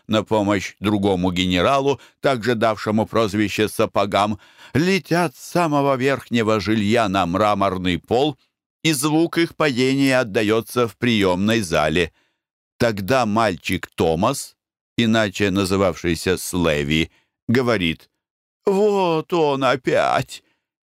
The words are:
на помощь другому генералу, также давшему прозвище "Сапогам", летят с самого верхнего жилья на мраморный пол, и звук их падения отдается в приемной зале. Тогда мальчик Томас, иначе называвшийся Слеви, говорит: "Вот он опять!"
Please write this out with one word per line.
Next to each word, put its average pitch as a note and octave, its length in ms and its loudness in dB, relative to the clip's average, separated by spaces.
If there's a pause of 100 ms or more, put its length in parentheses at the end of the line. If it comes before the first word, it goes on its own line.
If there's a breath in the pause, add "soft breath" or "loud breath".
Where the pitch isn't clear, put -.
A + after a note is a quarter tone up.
на G#2+ 160 0
помощь G#2 560 -2
другому G2 520 0
генералу, F#2 680 0 (180 loud breath)
также B2 360 0
давшему A2 500 0
прозвище G#2 640 0
"Сапогам", G2+ 720 0 (340 loud breath)
летят E3+ 600 0
с - 40 -20
самого D3 560 0
верхнего A#2 640 0
жилья G#2+ 480 2
на F#2+ 180 0
мраморный F#2+ 720 0
пол, C3+ 380 -2 (460)
и D#3+ 80 0
звук D#3 460 0
их E3 180 -2
падения C3+ 640 0
отдается A2+ 680 0
в G#2+ 100 -14
приемной G#2 640 2
зале. D#2+ 500 0 (640)
Тогда A#2 480 0
мальчик G2+ 720 -2
Томас, F#2+ 600 0 (420)
иначе A2 540 2
называвшийся F#2 840 0
Слеви, D#2 760 -2 (360)
говорит: A2+ 640 -2 (560)
"Вот F#3+ 680 0
он D3 300 0
опять!" B2 800 -2 (520)